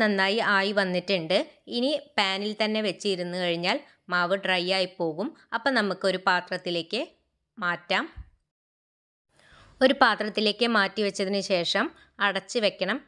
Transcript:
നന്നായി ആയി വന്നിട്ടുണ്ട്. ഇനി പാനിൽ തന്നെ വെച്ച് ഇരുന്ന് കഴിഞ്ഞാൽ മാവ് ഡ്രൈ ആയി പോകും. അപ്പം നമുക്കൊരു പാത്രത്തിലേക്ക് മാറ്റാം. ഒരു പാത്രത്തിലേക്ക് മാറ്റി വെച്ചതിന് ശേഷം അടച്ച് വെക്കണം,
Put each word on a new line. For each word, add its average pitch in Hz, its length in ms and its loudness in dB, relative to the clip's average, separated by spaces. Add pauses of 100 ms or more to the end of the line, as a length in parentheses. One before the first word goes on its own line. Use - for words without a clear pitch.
നന്നായി 202 380 4 (160)
ആയി 196 240 2
വന്നിട്ടുണ്ട്. 180 580 0 (400)
ഇനി 254 120 2 (280)
പാനിൽ 196 340 0 (100)
തന്നെ 214 240 0
വെച്ച് 226 280 -4
ഇരുന്ന് 175 300 -4
കഴിഞ്ഞാൽ 175 340 0 (360)
മാവ് 175 300 2
ഡ്രൈ 185 200 0 (140)
ആയി 185 120 0 (100)
പോകും. 170 280 -4 (280)
അപ്പം 262 240 -2
നമുക്കൊരു 190 480 0
പാത്രത്തിലേക്ക് 175 720 -2 (560)
മാറ്റാം. 185 480 -2 (1800)
ഒരു 269 220 6
പാത്രത്തിലേക്ക് 214 640 2 (100)
മാറ്റി 196 300 0
വെച്ചതിന് 196 420 -2
ശേഷം 190 360 0 (420)
അടച്ച് 190 380 -4
വെക്കണം, 196 420 -2